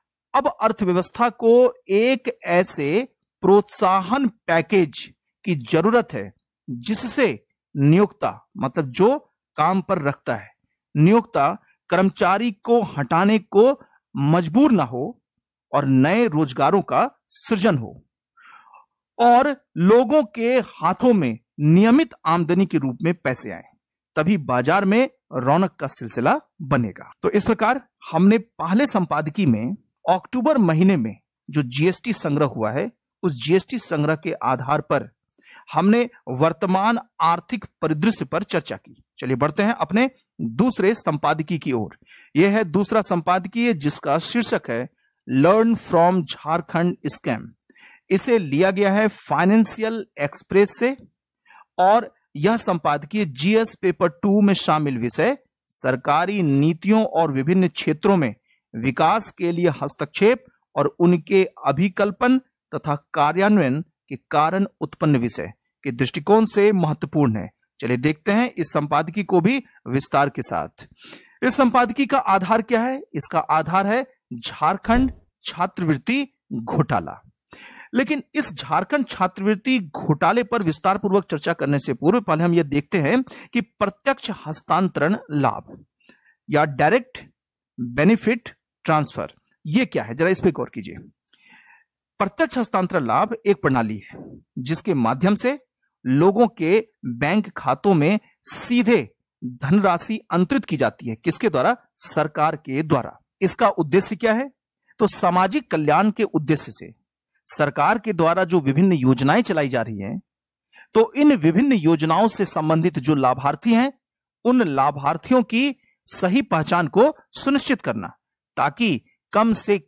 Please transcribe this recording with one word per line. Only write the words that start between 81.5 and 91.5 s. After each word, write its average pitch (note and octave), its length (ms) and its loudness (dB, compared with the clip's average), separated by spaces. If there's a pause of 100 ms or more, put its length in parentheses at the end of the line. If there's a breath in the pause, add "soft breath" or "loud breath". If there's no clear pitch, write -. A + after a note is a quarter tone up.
करने C#3+ 260 -2
से C3+ 160 -2
पूर्व F#3 260 0
पहले E3+ 240 -2
हम E3+ 100 2
यह E3+ 80 2
देखते D3 380 -2
हैं F#3+ 220 0 (300 loud breath)
कि A#3+ 80 0
प्रत्यक्ष G#3 720 -4 (160)
हस्तांतरण E3 720 -2 (160)
लाभ C3+ 440 -4 (720 soft breath)
या D3 160 2
डायरेक्ट D#3 540 0 (600)
बेनिफिट D#3+ 680 0 (360)
ट्रांसफर, D3 480 -4 (320)
ये G3+ 220 0
क्या A#2+ 180 -6
है, A2+ 100 -10
जरा D#3+ 140 0
इस F#3+ 120 0
पे F#3+ 100 2
गौर B2+ 240 -8
कीजिए। - 220 -14 (1200 soft breath)